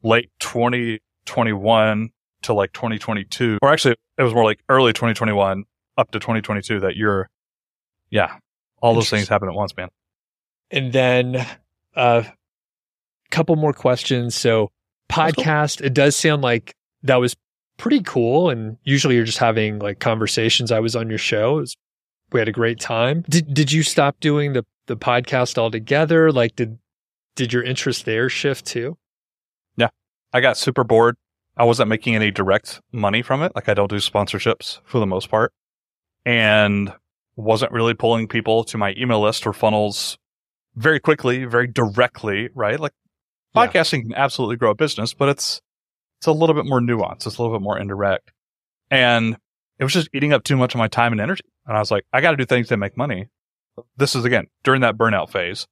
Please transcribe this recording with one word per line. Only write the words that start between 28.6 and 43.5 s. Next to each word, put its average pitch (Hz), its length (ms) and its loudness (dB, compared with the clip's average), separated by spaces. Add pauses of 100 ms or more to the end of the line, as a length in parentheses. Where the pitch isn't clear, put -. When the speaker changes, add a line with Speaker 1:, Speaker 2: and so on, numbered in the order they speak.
Speaker 2:
too? 123 300 -8 (800)
Speaker 1:
Yeah. 117 120 2 (440)
I 127 80 2
got 127 160 4
super 131 280 0
bored. 117 320 4 (400)
I 120 80 4
wasn't 117 240 4
making 110 260 -2
any 107 160 2
direct 98 500 -2 (120)
money 110 300 -2
from 135 200 -2
it. 175 120 -4
Like, - 140 -6
I 104 60 2
don't 101 160 0
do 104 60 -4
sponsorships - 880 -4
for - 160 -4
the 104 60 0
most 95 240 -4
part, 110 220 0 (720)
and 107 680 2 (440)
wasn't 110 360 0
really 117 220 0
pulling 113 340 0
people 113 360 0
to - 140 -8
my 98 180 -2
email 120 240 0
list 107 260 0
or 107 60 -2
funnels 107 640 -2 (600)
very 143 240 2
quickly, 131 440 0
very 120 220 0
directly, 113 880 0
right? 117 240 -2
Like, 151 140 -6 (600)